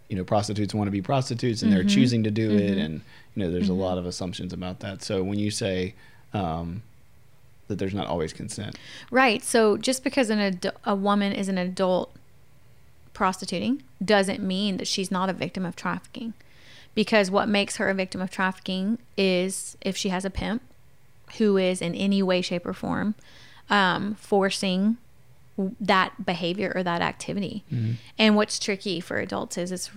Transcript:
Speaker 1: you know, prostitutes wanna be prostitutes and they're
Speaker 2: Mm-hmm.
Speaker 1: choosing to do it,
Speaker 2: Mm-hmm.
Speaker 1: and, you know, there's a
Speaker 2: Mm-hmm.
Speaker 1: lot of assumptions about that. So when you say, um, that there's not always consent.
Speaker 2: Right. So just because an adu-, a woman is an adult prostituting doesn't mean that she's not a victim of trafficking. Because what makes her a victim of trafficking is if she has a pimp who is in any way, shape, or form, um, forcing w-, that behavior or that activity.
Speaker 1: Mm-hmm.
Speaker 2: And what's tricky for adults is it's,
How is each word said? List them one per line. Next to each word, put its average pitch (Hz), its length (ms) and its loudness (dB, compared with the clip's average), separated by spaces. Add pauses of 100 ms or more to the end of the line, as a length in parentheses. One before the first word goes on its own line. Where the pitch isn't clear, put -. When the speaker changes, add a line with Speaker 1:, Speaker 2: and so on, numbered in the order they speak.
Speaker 1:
you 104 60 -6
know, 92 80 -2
prostitutes 104 500 0
wanna 104 180 0
be 101 100 0
prostitutes 123 600 0
and 110 100 4
they're 92 100 6
Speaker 2:
Mm-hmm. 196 80 4
Speaker 1:
choosing 120 340 6
to 107 80 0
do 110 200 2
it, 101 200 4
Speaker 2:
Mm-hmm. 95 80 0
Speaker 1:
and, 78 220 -4 (340)
you 104 80 -2
know, 85 80 0
there's 87 180 0
a - 40 2
Speaker 2:
Mm-hmm. 92 80 0
Speaker 1:
lot 90 160 0
of 90 80 -4
assumptions 90 480 -6
about 90 260 -8
that. 98 240 -10
So 95 200 0
when 101 160 -2
you 104 120 0
say, 95 420 -2 (400)
um, 85 480 -4 (880)
that 101 120 -4
there's 95 140 -2
not 76 140 -2
always 80 260 -2
consent. - 440 -10 (340)
Speaker 2:
Right. 247 320 2
So 220 340 4
just 254 260 -2
because 269 260 2
an 214 100 2
adu-, 190 360 -2 (100)
a 208 100 2
woman 202 360 2
is 196 160 -4
an 190 100 0
adult 185 560 0 (1000)
prostituting 196 680 -2 (200)
doesn't 196 380 4
mean 190 360 0
that - 100 -6
she's 185 240 -2
not 190 180 0
a 180 40 0
victim 185 320 -4
of 175 100 -6
trafficking. 185 580 -8 (640)
Because 208 360 4
what 196 160 2
makes 202 300 0
her 196 120 0
a 196 40 2
victim 190 280 -4
of 185 80 -4
trafficking 190 680 -2 (180)
is 190 640 0
if 190 160 -4
she 202 120 -2
has 185 160 -2
a 196 40 -4
pimp 190 320 -4 (760)
who 208 200 4
is 185 240 2
in 175 140 -2
any 196 260 2
way, 185 200 2
shape, 175 240 -4
or 185 80 -4
form, 196 420 -2 (540)
um, 202 460 2
forcing 196 840 2 (600)
w-, 196 220 -2
that 190 460 2
behavior 180 500 -2
or 185 80 0
that 175 180 0
activity. - 640 -4 (100)
Speaker 1:
Mm-hmm. 117 200 0 (260)
Speaker 2:
And 214 160 6
what's 208 240 2
tricky 190 400 -4
for - 180 -6
adults 202 400 -4
is 180 140 -4
it's, 180 260 -8